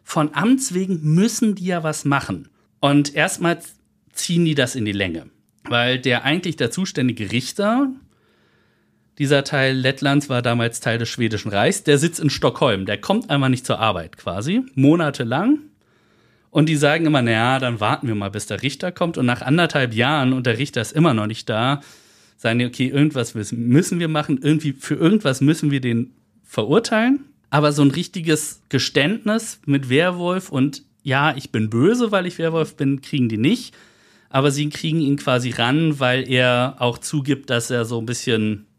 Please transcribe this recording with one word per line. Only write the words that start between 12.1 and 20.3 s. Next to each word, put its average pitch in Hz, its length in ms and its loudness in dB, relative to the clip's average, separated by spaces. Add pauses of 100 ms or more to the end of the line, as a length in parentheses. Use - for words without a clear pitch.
in 151 120 0
Stockholm, 117 560 0
der 104 140 -4
kommt 214 300 -2
einfach 139 180 2
nicht 127 180 -2
zur 104 120 -2
Arbeit 90 380 -2
quasi, 127 460 -4 (120)
monatelang. 151 840 2 (920)
Und 156 160 4
die 160 80 2
sagen 151 300 2
immer, 147 160 4
„Na 117 80 2
ja, 120 300 2
dann 120 180 -4
warten 120 300 -2
wir 110 80 -2
mal, 101 140 -4
bis 104 160 -10
der 98 160 -8
Richter 139 280 -4
kommt.“ 175 280 -4
Und 127 80 0
nach 120 160 -2
anderthalb 139 520 0
Jahren 131 380 2